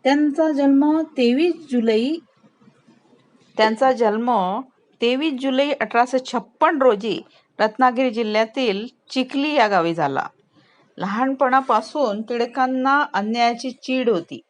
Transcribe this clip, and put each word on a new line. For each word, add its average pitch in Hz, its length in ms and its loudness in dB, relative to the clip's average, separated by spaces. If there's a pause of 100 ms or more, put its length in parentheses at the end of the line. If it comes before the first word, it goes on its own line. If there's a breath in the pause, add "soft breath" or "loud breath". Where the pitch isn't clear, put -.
त्यांचा 294 480 2
जन्म 277 500 2
तेवीस 302 540 0 (160)
जुलै, 233 440 0 (1400)
त्यांचा 220 340 2
जन्म 220 720 0 (400)
तेवीस 269 400 0
जुलै 269 300 0
अठराशे 247 460 0 (140)
छप्पन 294 500 0
रोजी 208 400 2 (380 soft breath)
रत्नागिरी 247 500 2
जिल्ह्यातील 220 760 -2 (220)
चिखली 277 440 -2
या 240 140 4
गावी 170 260 0
झाला. 143 340 -2 (680 soft breath)
लहानपणापासून 254 1200 0
टिळकांना 254 920 0
अन्यायाची 233 580 -2
चीड 254 380 -2
होती. 170 400 -2